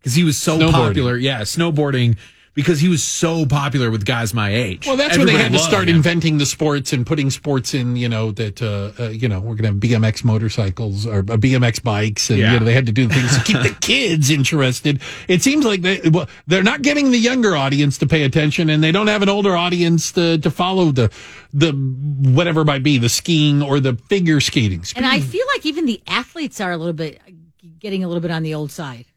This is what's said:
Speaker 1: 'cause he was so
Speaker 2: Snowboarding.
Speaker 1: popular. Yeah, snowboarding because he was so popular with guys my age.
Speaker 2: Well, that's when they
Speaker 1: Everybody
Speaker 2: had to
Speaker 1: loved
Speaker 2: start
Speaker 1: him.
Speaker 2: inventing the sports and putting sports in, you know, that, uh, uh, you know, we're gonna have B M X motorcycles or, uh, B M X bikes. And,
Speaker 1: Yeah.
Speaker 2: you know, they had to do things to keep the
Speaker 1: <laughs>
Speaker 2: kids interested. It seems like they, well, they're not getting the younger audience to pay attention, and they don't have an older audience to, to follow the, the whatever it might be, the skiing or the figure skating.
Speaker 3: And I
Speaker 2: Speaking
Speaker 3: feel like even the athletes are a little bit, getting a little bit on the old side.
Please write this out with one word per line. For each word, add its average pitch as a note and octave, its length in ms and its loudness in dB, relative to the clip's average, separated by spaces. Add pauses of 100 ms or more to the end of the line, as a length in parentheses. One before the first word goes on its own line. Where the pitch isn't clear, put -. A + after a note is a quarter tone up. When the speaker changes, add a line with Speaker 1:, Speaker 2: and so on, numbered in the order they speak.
Speaker 1:
'cause B2 100 -4
he F3 80 4
was D3+ 140 2
so D#3+ 220 -2
Speaker 2:
Snowboarding. D#3+ 140 4
Speaker 1:
popular. B2 440 2
Yeah, B2+ 240 -2
snowboarding C#3 760 0 (380)
because D3 260 2
he F3+ 80 4
was E3 160 0
so E3 420 -2
popular C3+ 420 0
with A2 160 -2
guys A#2 300 -2
my G#2 180 -2
age. G#2+ 320 -4
Speaker 2:
Well, C4+ 120 0
that's C#4+ 200 0
when C4+ 120 4
they A3 60 4
Speaker 1:
Everybody - 100 4
Speaker 2:
had A#3 80 0
to - 60 2
Speaker 1:
loved - 120 0
Speaker 2:
start F#3+ 180 2
Speaker 1:
him. E3+ 60 4
Speaker 2:
inventing D#3+ 440 2
the C#3+ 80 2
sports D3 460 -2
and B2 140 -2
putting C#3+ 240 -2
sports C3+ 420 -4
in, B2 220 -2
you A#2+ 140 -2
know, A2 240 -2
that, G#2 280 -6
uh, G2+ 300 -4 (100)
uh, A#2 100 -4
you A2+ 180 -4
know, F#2+ 100 -2
we're A2 160 -6
gonna A2 140 -2
have G2+ 100 0
B A2+ 160 0
M A2 80 2
X A2 220 -2
motorcycles G#2+ 840 -2
or, G2+ 220 -2
uh, A2+ 80 -2
B C3 180 4
M B2 80 2
X A#2 160 0
bikes. G#2+ 520 -2
And, G#2+ 100 2
Speaker 1:
Yeah. G#2+ 140 4
Speaker 2:
you A#2 40 4
know, A2 80 2
they A#2 80 4
had C3 120 2
to A2+ 60 0
do B2 140 2
things B2+ 320 2
to A#2 60 0
keep E3 180 0
the G#2 80 2
Speaker 1:
<laughs> - 100 -16
Speaker 2:
kids E3+ 500 2
interested. C#3 680 0 (280)
It F#3 160 2
seems C#4+ 200 2
like G3+ 180 0
they, F#3 180 0 (100)
well, D#3+ 180 2 (200)
they're F#3 160 2
not C#4 180 0
getting C#4+ 300 2
the A#3+ 60 4
younger A#3 360 2
audience C#3 440 0
to C#3 100 0
pay D#3 160 2
attention, D3+ 460 0
and D3+ 120 2
they D#3 80 2
don't G3+ 160 0
have G#3 160 0
an G3 60 2
older G3 280 0
audience E3+ 560 0
to, E3 260 0
to D3+ 120 0
follow F3+ 400 0
the, B2 200 2 (440)
the D#3 160 2
whatever C#3 920 0
it - 20 2
might C#3 180 0
be, C#3 160 2
the A#2 100 2
skiing D3 540 2
or C#3+ 160 0
the C3 160 0 (140)
figure E3+ 320 2
skating. F#2+ 420 -2 (140)
Speaker 3:
And B3+ 100 -2
I C4+ 120 2
Speaker 2:
Speaking C3+ 120 -4
Speaker 3:
feel A#4+ 240 -4
like - 120 -6
even D#4 200 -2
the A3 220 -4
athletes A#3+ 520 -8
are F3+ 120 -4
a E3+ 40 -6
little E3+ 160 -6
bit, D#3 280 -10 (580)
getting G3 240 -6
a F3+ 60 -4
little E3+ 120 -4
bit E3+ 120 -6
on D#3+ 100 -4
the D#3 120 -6
old D3+ 180 -8
side. B2+ 320 -14 (120)